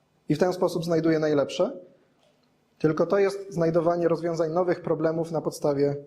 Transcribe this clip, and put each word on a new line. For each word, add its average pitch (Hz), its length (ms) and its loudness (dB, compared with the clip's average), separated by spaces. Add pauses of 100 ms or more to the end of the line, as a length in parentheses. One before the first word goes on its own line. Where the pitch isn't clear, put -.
(300)
i 151 60 2
w 147 40 -4
ten 180 140 2
sposób 175 320 -2
znajduję 160 340 2
najlepsze, 151 520 0 (1080)
tylko 156 260 2
to 202 140 0
jest 196 340 -2
znajdowanie 165 540 2
rozwiązań 165 440 0
nowych 175 300 0
problemów 160 500 -2
na 151 100 -2
podstawie 143 540 0 (120)